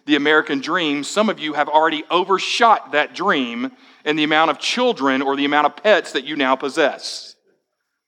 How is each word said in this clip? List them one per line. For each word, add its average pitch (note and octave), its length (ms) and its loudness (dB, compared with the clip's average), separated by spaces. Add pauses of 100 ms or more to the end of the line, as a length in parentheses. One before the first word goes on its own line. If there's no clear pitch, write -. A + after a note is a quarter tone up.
the D3 80 2
American D3+ 460 2
dream, D3 420 -4
some G#3 260 0
of D#3 100 -4
you D3+ 140 -6
have D3 160 -2
already D#3 400 2
overshot F#3 840 2
that C#3+ 200 0
dream C3 580 -2 (320)
in D3+ 120 -2
the D#3 80 0
amount D#3 260 2
of C#3+ 80 -2
children C#3 640 0
or C3+ 140 0
the C#3+ 100 -2
amount D3 220 2
of C#3+ 80 -8
pets G3 380 2
that C#3 100 -4
you D3 120 -8
now C3 200 0
possess. C3+ 800 -4 (720)